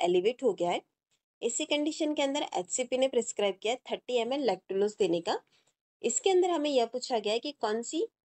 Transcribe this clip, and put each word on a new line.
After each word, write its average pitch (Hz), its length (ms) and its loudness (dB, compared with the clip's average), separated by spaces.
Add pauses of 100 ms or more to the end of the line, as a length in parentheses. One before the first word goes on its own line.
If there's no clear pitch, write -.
एलिवेट 180 400 2
हो 233 100 4
गया 175 180 0
है। 208 100 0 (640)
इसी 294 220 -2
कंडीशन 302 500 0
के 302 80 0
अंदर 277 320 -2
एचसीपी - 440 -4
ने 262 100 4
प्रिस्क्राइब 208 540 0
किया 220 120 -2 (160)
थर्टी 240 260 -4
एम 233 160 0
एल 277 180 0
lactulose 196 480 -2
देने 170 220 2
का। 240 180 -2 (640)
इसके 311 280 0
अंदर 359 200 4
हमें 302 200 0
यह 247 160 2
पूछा 247 320 -4
गया 214 140 -2
है 233 60 0
कि 285 220 -8
कौन 226 220 -2
सी 330 240 -4 (200)